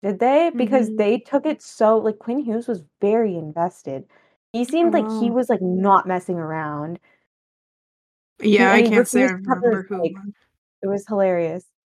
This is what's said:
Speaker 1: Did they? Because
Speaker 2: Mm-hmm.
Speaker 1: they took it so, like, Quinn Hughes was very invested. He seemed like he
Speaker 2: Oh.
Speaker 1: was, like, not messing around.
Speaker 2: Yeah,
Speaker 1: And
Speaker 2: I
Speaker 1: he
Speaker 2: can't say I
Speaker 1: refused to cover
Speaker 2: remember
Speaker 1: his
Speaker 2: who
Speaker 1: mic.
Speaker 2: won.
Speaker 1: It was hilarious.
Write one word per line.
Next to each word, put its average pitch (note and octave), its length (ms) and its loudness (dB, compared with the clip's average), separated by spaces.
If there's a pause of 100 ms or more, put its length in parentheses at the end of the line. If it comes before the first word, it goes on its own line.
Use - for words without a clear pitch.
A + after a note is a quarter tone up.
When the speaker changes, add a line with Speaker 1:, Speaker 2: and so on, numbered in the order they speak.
Speaker 1:
Did G3 160 -4
they? D4 360 4
Because A#3+ 340 2
Speaker 2:
Mm-hmm. A3 80 -8
Speaker 1:
they G#3+ 240 2
took C#4 260 -2
it - 160 -4
so, A3 340 2
like, A3 220 -2
Quinn A#3+ 220 -6
Hughes A#3 280 -6
was F#3+ 140 -6 (180)
very G#3 340 0
invested. D#3 720 -6 (480)
He A#3+ 140 -4
seemed E4 260 0
like G#3+ 140 0 (140)
he A#3 100 0
Speaker 2:
Oh. - 20 -4
Speaker 1:
was, B3 160 -2
like, F#3+ 140 0
not F#3 440 2
messing F3+ 300 -4
around. D#3 600 -8 (1400)
Speaker 2:
Yeah, G3 320 4
Speaker 1:
And - 0 -
Speaker 2:
I G#3+ 100 6
Speaker 1:
he A#3 80 4
Speaker 2:
can't A#3+ 180 4
say B3 120 2
I C4 40 4
Speaker 1:
refused F#3+ 200 -2
to G3 60 -8
cover F3+ 180 0
Speaker 2:
remember F#3+ 140 0
Speaker 1:
his F#3+ 60 -14
Speaker 2:
who F#3+ 140 -6
Speaker 1:
mic. E3 120 -4
Speaker 2:
won. G3+ 200 -14 (480)
Speaker 1:
It G3 40 -6
was G3 200 -4
hilarious. F#3 580 -2 (280)